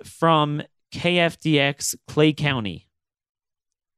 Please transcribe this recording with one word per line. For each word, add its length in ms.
from 580
K 260
F 220
D 180
X, 380
Clay 260
County. 560